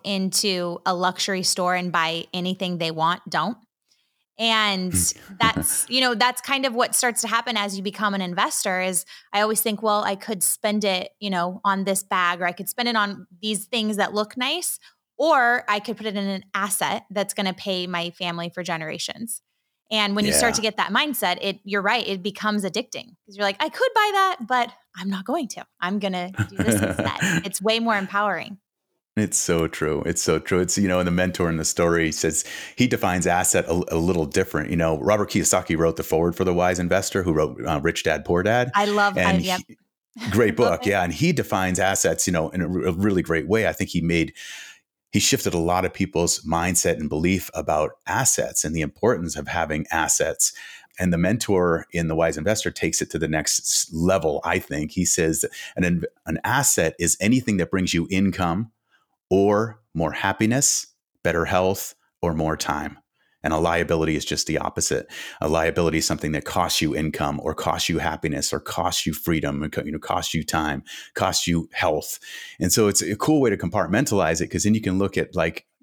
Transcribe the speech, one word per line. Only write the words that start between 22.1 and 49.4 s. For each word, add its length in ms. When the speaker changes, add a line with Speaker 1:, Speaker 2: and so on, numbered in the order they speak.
Speaker 1:
becomes 420
addicting 440
'cause 100
you're 80
like, 180
"I 60
could 260
buy 200
that, 220
but 240
I'm 140
not 160
going 220
to. 180
I'm 180
gonna 340
do 120
this 200
instead." 400
Speaker 2:
<laughs> 220
Speaker 1:
It's 180
way 180
more 200
empowering. 600
Speaker 2:
It's 220
so 320
true. 380
It's 160
so 160
true. 220
It's, 180
you 100
know, 100
and 80
the 60
mentor 380
in 80
the 80
story 460
says 340
he 100
defines 400
asset 400
a, 280
a 40
little 260
different. 460
You 60
know, 240
Robert 300
Kiyosaki 460
wrote 200
the 60
foreword 320
for 100
The 100
Wise 240
Investor, 440
who 120
wrote, 320
uh, 160
Rich 220
Dad, 200
Poor 180
Dad. 320
Speaker 1:
I 120
love, 320
I, 20
Speaker 2:
And 240
Speaker 1:
yep. 240
Speaker 2:
he, 80
great 260
Speaker 1:
<laughs> 20
Love 140
Speaker 2:
book. 140
Speaker 1:
it. 40
Speaker 2:
Yeah. 120
And 100
he 200
defines 460
assets, 480
you 60
know, 180
in 120
a, 60
r-, 180
a 60
really 300
great 260
way. 180
I 80
think 160
he 100
made, 320
he 100
shifted 320
a 60
lot 260
of 80
people's 480
mindset 580
and 120
belief 420
about 380
assets 580
and 100
the 60
importance 560
of 100